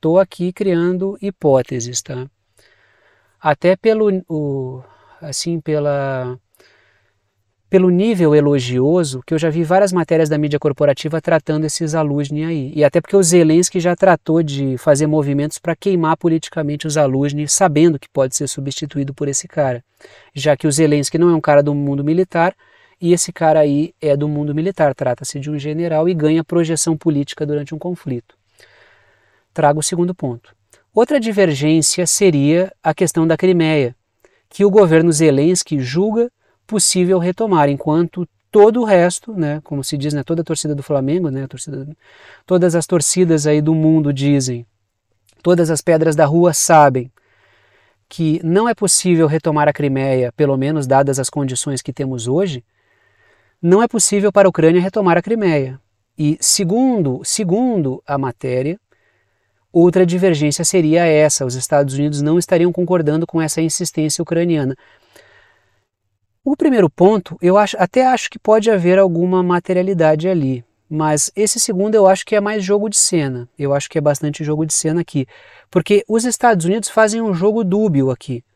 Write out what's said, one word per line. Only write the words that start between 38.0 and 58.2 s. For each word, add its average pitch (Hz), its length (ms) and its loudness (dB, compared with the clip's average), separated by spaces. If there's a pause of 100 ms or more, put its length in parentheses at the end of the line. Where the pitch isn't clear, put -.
todo 214 300 6
o 233 40 0
resto, 185 500 0
né, 156 300 -4
como 139 180 -8
se 147 140 -8
diz, 147 160 -4
né, 147 100 -4
toda 165 200 -4
a - 20 -4
torcida 151 300 -6
do 139 80 -8
Flamengo, 147 480 -2
né, 135 140 -6
a 131 40 -12
torcida, 139 400 -12 (580)
todas 180 280 2
as 170 120 0
torcidas 165 600 0
aí 151 160 2
do 160 120 2
mundo 156 380 2
dizem, 131 540 -2 (760)
todas 175 280 2
as 156 100 -2
pedras 160 340 2
da 151 120 2
rua 170 260 2
sabem 131 580 4 (1000)
que 160 360 -2
não 190 240 2
é 226 60 0
possível 175 520 2
retomar 151 420 0
a 147 40 0
Crimeia, 135 600 -2
pelo 139 240 0
menos 143 300 -2
dadas 135 320 2
as 131 120 -4
condições 135 500 -6
que - 120 -12
temos 127 360 -6
hoje, 147 340 -2 (960)
não 185 220 4
é 233 60 0
possível 202 420 0
para 196 160 4
a 185 40 4
Ucrânia 170 300 4
retomar 185 360 2
a 175 60 0
Crimeia. 160 580 -2 (380)
E 151 220 0
segundo, 202 840 -2
segundo 196 840 -4
a 143 120 -6
matéria, 131 600 -6 (920)